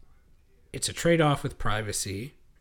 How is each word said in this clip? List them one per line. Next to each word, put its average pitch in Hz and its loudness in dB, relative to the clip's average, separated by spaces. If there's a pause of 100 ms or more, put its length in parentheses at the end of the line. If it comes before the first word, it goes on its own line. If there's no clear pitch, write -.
(720)
it's - -4
a - -8
trade-off 160 4
with - -6
privacy, 104 -2 (280)